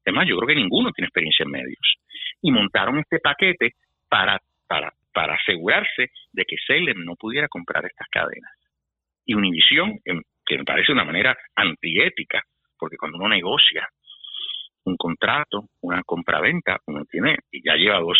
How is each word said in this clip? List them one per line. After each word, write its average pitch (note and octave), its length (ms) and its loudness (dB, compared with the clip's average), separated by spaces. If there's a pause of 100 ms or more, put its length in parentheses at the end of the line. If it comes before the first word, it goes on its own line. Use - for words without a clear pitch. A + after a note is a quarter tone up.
Es F#2+ 80 0
más, E3 140 2
yo F2 100 2
creo A2 100 0
que D#3 80 4
ninguno D3 360 2
tiene - 160 -4
experiencia D#2+ 360 0
en D2 80 -4
medios. B1+ 440 -2 (460)
Y D#3+ 100 2
montaron G#2+ 480 2
este D#3+ 200 -2
paquete D3+ 520 2 (360)
para, G2 320 2 (280)
para, D#2 260 -4 (200)
para D#2 220 0
asegurarse A2+ 720 0 (240)
de F#2 140 -2
que - 100 -8 (100)
Salem C3+ 380 0
no E2+ 120 -10
pudiera C3 340 -4
comprar E2 360 -4
estas - 240 -12
cadenas. - 420 -4 (760)
Y A#2+ 80 0
Univisión, G#2+ 720 4
em, F2 160 -4 (240)
que C#2+ 120 -2
me C2+ 60 -6
parece D2 280 0
una B2 120 4
manera F#2 340 0 (180)
antiética, - 840 0 (360)
porque D#2+ 200 -10
cuando D#2+ 200 -8
uno G2 120 -2
negocia G2+ 580 2 (1000)
un F#2 120 -2
contrato, G2+ 680 -2 (160)
una F2 220 -2
compraventa, F2+ 840 0
uno D2 180 -8
tiene, C#3+ 320 0 (140)
y C#2 120 -14
ya D#2 120 2
lleva F#2+ 240 4
dos E2+ 200 2